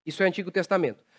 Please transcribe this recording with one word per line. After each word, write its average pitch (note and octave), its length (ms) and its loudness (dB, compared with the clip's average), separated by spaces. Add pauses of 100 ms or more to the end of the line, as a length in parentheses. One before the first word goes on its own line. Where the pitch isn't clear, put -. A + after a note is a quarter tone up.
isso D#3 160 -6
é G3 40 6
Antigo F3+ 260 -2
Testamento." F3 520 0 (160)